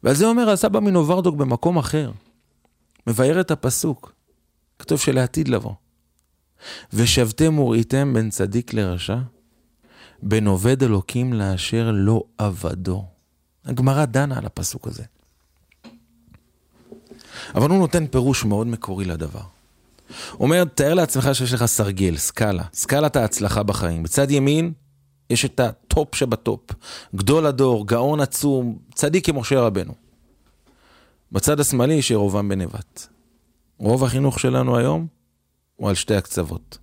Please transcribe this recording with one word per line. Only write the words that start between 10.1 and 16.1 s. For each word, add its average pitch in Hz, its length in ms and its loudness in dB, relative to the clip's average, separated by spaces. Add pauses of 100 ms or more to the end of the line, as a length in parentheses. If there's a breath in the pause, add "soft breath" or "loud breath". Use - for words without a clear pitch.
בין 107 240 0
עובד 107 360 2
אלוקים 123 500 0
לאשר 110 600 -2
לא 101 280 2 (160)
עבדו". 92 680 -4 (600)
הגמרא 131 400 0
דנה 131 340 -2
על 110 80 -8
הפסוק - 420 -8
הזה. - 140 -12 (2500 loud breath)